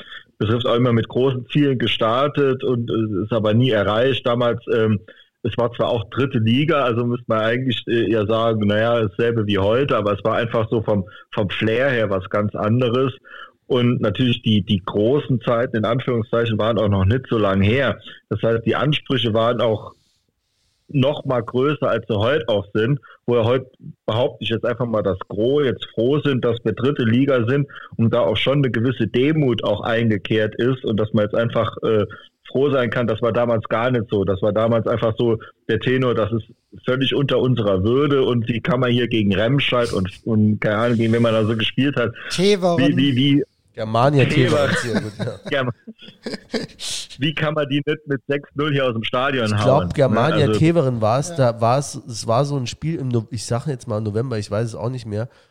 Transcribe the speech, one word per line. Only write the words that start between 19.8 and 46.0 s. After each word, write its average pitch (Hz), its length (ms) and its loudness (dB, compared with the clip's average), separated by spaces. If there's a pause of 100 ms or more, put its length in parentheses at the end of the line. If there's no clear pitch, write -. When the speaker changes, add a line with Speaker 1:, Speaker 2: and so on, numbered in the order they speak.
Speaker 1:
noch 143 320 0
mal 127 160 -2
größer, 127 480 -2
als 113 200 -2
sie 113 100 -2
heute 127 300 0
auch 101 260 0
sind, 123 240 0 (260)
wo 120 120 0
ja 113 80 2
heute, 131 260 0 (360)
behaupte 120 360 -2
ich 107 80 -6
jetzt 113 140 -4
einfach 120 220 -4
mal, 110 180 -2
das 92 240 -2
Gros 127 360 0
jetzt 113 300 -4
froh 135 240 0
sind, 139 260 0
dass 117 200 0
wir 113 80 0
dritte 139 320 -2
Liga 123 420 2
sind 139 220 0 (280)
und 113 160 2
da 120 100 2
auch 107 140 0
schon 135 220 0
eine 131 140 2
gewisse 117 340 0
Demut 131 560 2
auch 104 200 0
eingekehrt 110 760 0
ist 127 280 0
und 113 140 -2
dass 107 140 -2
man 104 140 2
jetzt - 100 -4
einfach, 113 480 -2
äh, 107 220 2 (440)
froh 135 220 2
sein 123 180 0
kann, 123 160 -2
das 110 160 -2
war 120 100 2
damals 117 360 0
gar 120 240 0
nicht 117 180 0
so. 101 140 2
Das 95 180 -2
war 107 100 2
damals 110 360 2
einfach 113 280 0
so 117 220 2 (300)
der 110 100 2
Tenor, 127 380 0
das 107 160 0
ist 113 140 -4 (380)
völlig 127 300 0
unter 127 240 2
unserer 104 460 2
Würde 135 400 2
und 117 240 0
wie 120 120 -2
kann 127 200 0
man 127 100 0
hier 120 160 2
gegen 104 260 2
Remscheid 120 600 0
und, 95 180 -2 (140)
und 107 340 2
keine 104 200 0
Ahnung, 117 200 2
gegen 113 140 2
wen 117 100 4
man 113 120 2
da 110 120 2
so 113 100 0
gespielt 127 380 -2
hat. 117 180 -2 (180)
Speaker 2:
Teveren. 180 480 2
Speaker 1:
Wie, - 180 2
wie, 143 180 2
wie 139 300 4 (280)
Speaker 3:
Germania 120 520 4
Speaker 1:
Teveren. 143 460 2
Speaker 3:
Teveren, - 60 0
sehr - 240 -2
gut, 107 120 -8 (120)
ja. 101 200 -8
Speaker 1:
<laughs> 208 40 -12
Germa-, 131 240 -2 (1500)